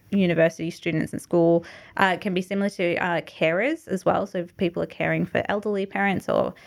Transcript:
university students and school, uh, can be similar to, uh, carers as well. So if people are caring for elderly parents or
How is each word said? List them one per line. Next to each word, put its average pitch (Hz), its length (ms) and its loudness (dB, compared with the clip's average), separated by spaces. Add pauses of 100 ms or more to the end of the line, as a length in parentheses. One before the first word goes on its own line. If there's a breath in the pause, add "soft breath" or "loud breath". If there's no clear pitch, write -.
university 165 600 2
students - 420 -4
and - 80 -8
school, 170 420 4 (340 loud breath)
uh, 185 200 2
can 190 160 -4
be 185 80 0
similar 196 260 -2
to, 175 280 -2
uh, 170 260 -2
carers 202 680 -2
as 190 160 -4
well. 180 220 2
So 190 140 -6
if 175 180 -8
people 170 240 -2
are 165 60 -4
caring 160 360 -2
for - 260 -2
elderly 202 360 -2
parents 196 420 -2
or - 240 2 (160 loud breath)